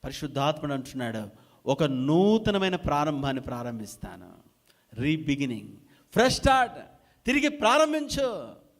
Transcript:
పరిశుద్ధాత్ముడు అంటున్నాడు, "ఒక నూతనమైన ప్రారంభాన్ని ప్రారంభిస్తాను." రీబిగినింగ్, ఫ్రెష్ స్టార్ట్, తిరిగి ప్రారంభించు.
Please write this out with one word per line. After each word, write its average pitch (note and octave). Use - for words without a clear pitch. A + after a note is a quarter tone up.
పరిశుద్ధాత్ముడు C#3+
అంటున్నాడు, B2
"ఒక C#3
నూతనమైన F#3
ప్రారంభాన్ని D3
ప్రారంభిస్తాను." A2+
రీబిగినింగ్, C3+
ఫ్రెష్ A#3+
స్టార్ట్, C4
తిరిగి C4+
ప్రారంభించు. C#4